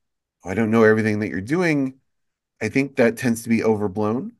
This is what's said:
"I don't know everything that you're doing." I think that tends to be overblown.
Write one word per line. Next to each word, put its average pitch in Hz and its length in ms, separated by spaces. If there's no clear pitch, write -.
"I 92 100
don't 107 180
know 113 120
everything 110 360
that 104 100
you're 80 120
doing." 143 580
I 110 80
think 139 260
that 117 220
tends 113 260
to 113 60
be 113 140
overblown. 107 760